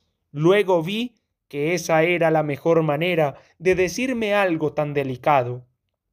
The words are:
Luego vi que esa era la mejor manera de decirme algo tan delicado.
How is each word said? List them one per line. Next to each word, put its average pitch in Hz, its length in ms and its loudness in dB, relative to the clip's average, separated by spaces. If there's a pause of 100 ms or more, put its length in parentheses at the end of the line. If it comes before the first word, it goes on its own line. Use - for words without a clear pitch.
(320)
Luego 180 520 2
vi 220 320 -6 (320)
que 147 260 -4
esa 165 300 0
era 165 260 2
la 156 140 2
mejor 160 400 0
manera 156 520 0 (220)
de 180 180 2
decirme 214 580 -2
algo 160 400 0
tan 147 200 -4
delicado. 131 720 0 (480)